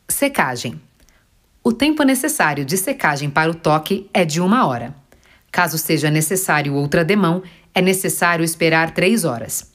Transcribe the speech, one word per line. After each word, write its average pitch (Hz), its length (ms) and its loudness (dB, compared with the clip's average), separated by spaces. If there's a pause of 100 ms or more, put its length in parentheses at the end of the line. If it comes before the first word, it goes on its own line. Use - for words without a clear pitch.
Secagem. 151 720 -2 (840)
O 233 100 2
tempo 302 300 2
necessário 254 600 0
de 139 140 -2
secagem 156 500 -2
para 160 220 0
o 170 60 -2
toque 156 580 0
é 196 100 2
de 156 160 -2
uma 196 280 2
hora. 123 280 -6 (560)
Caso 170 280 0
seja 156 320 0
necessário 151 640 0
outra 143 280 2
demão, 180 380 2 (320)
é 185 80 2
necessário 175 640 0
esperar 165 460 0
três 185 340 2
horas. - 500 -6